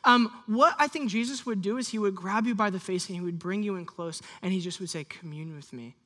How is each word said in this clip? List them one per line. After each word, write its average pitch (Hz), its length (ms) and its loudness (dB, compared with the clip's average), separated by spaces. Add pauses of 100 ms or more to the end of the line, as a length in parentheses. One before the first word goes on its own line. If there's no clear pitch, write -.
Um, 240 260 8 (140)
what 262 340 6
I 294 80 6
think 285 220 -2
Jesus 240 360 -2
would 220 160 0
do 208 160 0
is 247 120 -4
he 220 100 -2
would 202 160 0
grab 196 320 0
you 240 80 0
by 208 140 2
the 185 100 -4
face 180 300 -4
and 180 80 -6
he 175 40 -6
would 175 160 -4
bring 185 260 -2
you 202 120 -2
in 175 100 -8
close 165 360 -8 (200)
and 190 120 0
he 185 80 0
just 175 180 -6
would 180 100 -6
say, 156 140 -6
"Commune 156 540 -10
with - 160 -16
me." 117 320 -14